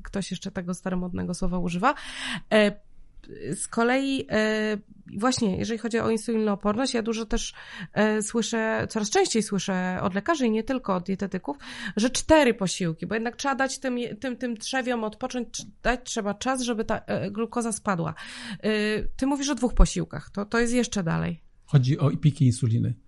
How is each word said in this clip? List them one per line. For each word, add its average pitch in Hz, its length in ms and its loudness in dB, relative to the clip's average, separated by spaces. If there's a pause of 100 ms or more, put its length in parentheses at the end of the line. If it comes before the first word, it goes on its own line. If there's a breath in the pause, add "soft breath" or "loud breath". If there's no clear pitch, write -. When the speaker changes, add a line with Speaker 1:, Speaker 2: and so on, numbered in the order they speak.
Speaker 1:
ktoś - 280 -6
jeszcze 185 200 -8
tego 180 240 -4
staromodnego 180 600 -4
słowa 180 240 2
używa. 180 360 2 (580 loud breath)
E, 208 360 4 (640)
z - 140 -8
kolei, 262 640 2
e, 214 480 0 (400)
właśnie, 220 400 2
jeżeli 208 200 -2
chodzi 226 200 -2
o 220 120 0
insulinooporność, 220 840 0
ja 233 80 0
dużo 220 240 -2
też, - 280 -2 (380 loud breath)
e, 214 300 2
słyszę, 220 680 -2
coraz 214 200 -2
częściej 359 320 4
słyszę 185 600 -2
od 185 120 -2
lekarzy 262 320 2
i 220 40 4
nie 220 140 0
tylko 254 300 -2
od 175 120 -2
dietetyków, 190 500 -4 (400 loud breath)
że 233 140 2
cztery 285 440 6
posiłki, 175 520 -2
bo 190 80 -4
jednak 233 220 -2
trzeba 277 180 0
dać 262 240 -2
tym 247 200 -4
je-, 233 160 -6
tym, 240 220 -6
tym 240 200 -4
trzewiom 240 480 -2
odpocząć, 240 440 -6
tr-, - 180 -10 (160)
dać 247 220 0
trzeba 202 300 -4
czas, 254 280 -2
żeby 226 220 -2
ta, 214 140 -2
e, 196 320 -4
glukoza 226 420 -4
spadła. 165 420 -2 (460 loud breath)
E, - 80 -2 (480)
ty 262 100 0
mówisz 277 220 0
o 294 60 2
dwóch 233 200 0
posiłkach, - 560 4
to, 202 140 -4
to 226 160 2
jest 233 140 2
jeszcze 233 280 2
dalej. 165 400 -2 (220)
Speaker 2:
Chodzi 135 340 4
o 143 120 4
piki 147 360 2
insuliny. 117 480 2 (140)